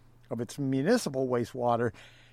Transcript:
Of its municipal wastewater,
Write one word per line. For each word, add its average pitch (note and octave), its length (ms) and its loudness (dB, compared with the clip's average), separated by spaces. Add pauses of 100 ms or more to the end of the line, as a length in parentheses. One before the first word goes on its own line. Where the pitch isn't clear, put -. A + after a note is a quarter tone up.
(300)
Of A#2+ 100 -6
its - 200 -6
municipal C3+ 680 0
wastewater, A#2+ 640 0 (420)